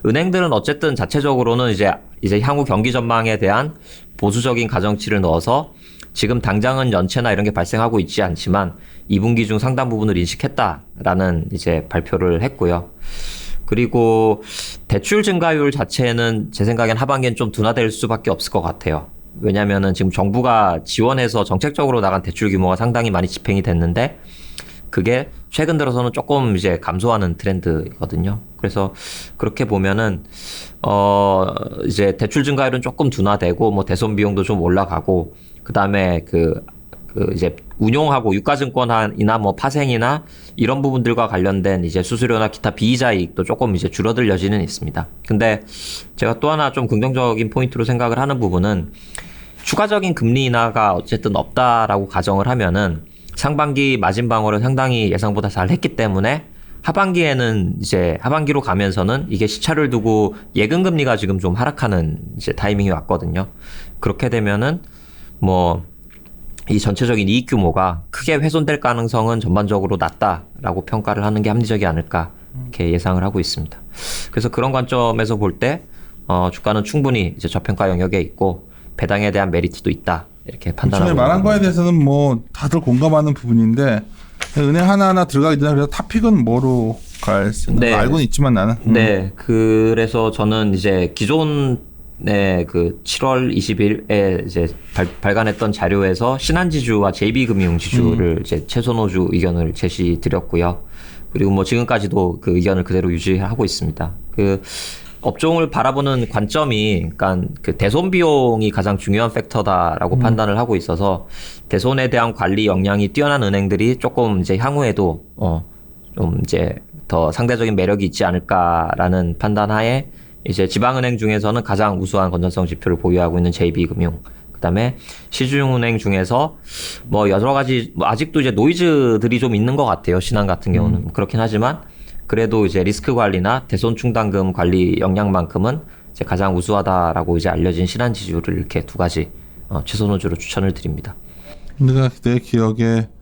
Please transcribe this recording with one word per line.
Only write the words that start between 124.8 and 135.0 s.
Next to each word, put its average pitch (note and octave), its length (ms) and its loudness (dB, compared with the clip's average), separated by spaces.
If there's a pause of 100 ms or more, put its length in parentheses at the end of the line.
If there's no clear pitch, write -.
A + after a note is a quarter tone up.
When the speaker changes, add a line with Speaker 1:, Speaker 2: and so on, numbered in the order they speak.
Speaker 1:
시중은행 C3 640 0
중에서 G#2+ 640 0 (480)
뭐, G#2 240 2
여러 G#2+ 240 2
가지, B2+ 420 0
뭐, D#2+ 120 0
아직도 D3 340 0
이제 B2+ 80 2
노이즈들이 B2 920 4
좀 A#2+ 140 2
있는 A2+ 200 2
것 C#3+ 120 2
같아요. F2+ 340 0
신한 G#2 260 0
같은 F#2 280 0
경우는 F2 240 2
Speaker 2:
음. F2 160 -4
Speaker 1:
그렇긴 A2 260 0
하지만, A2+ 400 0 (460)
그래도 A2 380 2
이제 F#2+ 180 0
리스크 G#2 320 0
관리나 G#2+ 540 0
대손 A2+ 280 0
충당금 G2+ 580 0
관리 F2+ 440 2
역량만큼은 F#2+ 840 0 (320)